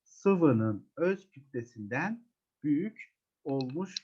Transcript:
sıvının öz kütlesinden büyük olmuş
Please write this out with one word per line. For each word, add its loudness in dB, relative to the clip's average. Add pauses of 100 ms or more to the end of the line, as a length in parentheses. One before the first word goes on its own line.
sıvının 2
öz -2
kütlesinden -8 (340)
büyük -2 (300)
olmuş -4